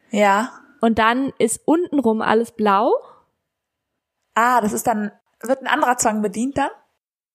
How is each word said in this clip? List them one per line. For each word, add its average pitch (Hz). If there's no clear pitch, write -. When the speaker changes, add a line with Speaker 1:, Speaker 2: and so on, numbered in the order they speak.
Speaker 1:
Ja. 208
Speaker 2:
Und 226
dann 247
ist -
untenrum 285
alles 226
blau. 214
Speaker 1:
Ah, 240
das 208
ist 233
dann, 208
wird 262
ein 247
anderer 247
Zwang 214
bedient 220
dann? 277